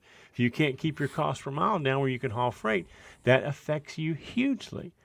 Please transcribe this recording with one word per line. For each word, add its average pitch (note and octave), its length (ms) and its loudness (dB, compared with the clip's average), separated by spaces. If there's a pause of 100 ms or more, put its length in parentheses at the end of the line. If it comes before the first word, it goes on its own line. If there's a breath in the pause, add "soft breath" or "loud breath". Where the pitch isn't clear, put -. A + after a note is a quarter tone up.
(320 loud breath)
If - 80 -8
you A#2+ 120 4
can't C#3 260 0
keep D#3 220 -4
your C#3+ 100 -2
costs D3 340 -2
per C#3 80 -6
mile F3+ 280 0
down C3+ 200 2
where C#3 100 2
you B2+ 100 -2
can B2 120 -2
haul A#2+ 200 0
freight, G#3 360 0 (360 loud breath)
that B2+ 200 6
affects D3 540 -6
you D#3+ 160 -2
hugely. - 800 -4 (120)